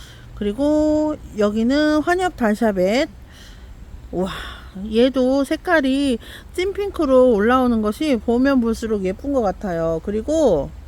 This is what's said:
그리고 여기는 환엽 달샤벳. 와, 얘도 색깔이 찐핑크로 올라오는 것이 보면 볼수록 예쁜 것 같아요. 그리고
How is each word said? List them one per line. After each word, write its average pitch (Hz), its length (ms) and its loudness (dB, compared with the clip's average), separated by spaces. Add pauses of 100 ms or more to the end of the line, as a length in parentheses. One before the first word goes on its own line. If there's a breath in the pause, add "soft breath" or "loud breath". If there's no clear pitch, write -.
(340 loud breath)
그리고 302 800 0 (220)
여기는 254 640 2
환엽 349 360 0
달샤벳. 214 720 2 (1040 loud breath)
와, 180 200 -4 (640 loud breath)
얘도 254 520 2
색깔이 277 760 0 (360 loud breath)
찐핑크로 339 800 2
올라오는 240 480 2
것이 220 440 0
보면 254 360 2
볼수록 220 440 -2
예쁜 214 280 -4
것 254 100 0
같아요. 165 640 -2
그리고 220 640 0 (180)